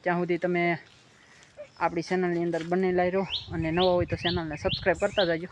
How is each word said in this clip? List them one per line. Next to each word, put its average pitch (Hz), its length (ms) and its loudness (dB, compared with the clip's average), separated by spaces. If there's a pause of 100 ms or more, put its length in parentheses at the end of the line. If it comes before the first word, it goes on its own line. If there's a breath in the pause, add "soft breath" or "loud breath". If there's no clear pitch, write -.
ત્યાં 175 180 0
સુધી 175 240 0
તમે 175 180 2 (1200 loud breath)
આપણી 170 260 -2
ચેનલની 175 380 0
અંદર 165 240 -2
બનેલા 180 440 2
રહો 190 100 2 (300)
અને 160 180 -2
નવા 180 240 4
હોય 175 140 0
તો 170 120 -2
ચેનલને 170 400 -2
સબસ્ક્રાઇબ 180 400 0
કરતા 202 280 2
જાજો 170 220 -2